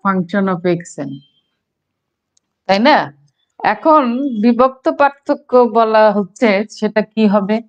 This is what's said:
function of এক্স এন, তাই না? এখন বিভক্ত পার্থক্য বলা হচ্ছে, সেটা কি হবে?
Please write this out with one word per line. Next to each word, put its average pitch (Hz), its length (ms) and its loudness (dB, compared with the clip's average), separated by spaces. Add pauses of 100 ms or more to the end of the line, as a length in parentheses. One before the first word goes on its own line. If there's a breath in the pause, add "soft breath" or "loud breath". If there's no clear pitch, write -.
function 190 420 -2 (100)
of 175 80 -10 (120)
এক্স 170 240 -10
এন, 139 120 -10 (1600)
তাই 190 100 2
না? 262 180 4 (640)
এখন 294 420 2 (400)
বিভক্ত 240 440 0 (120)
পার্থক্য 285 520 -4 (260)
বলা 220 360 2
হচ্ছে, 208 360 -2 (220)
সেটা 214 320 -4
কি 214 260 -2
হবে? 208 280 0 (120)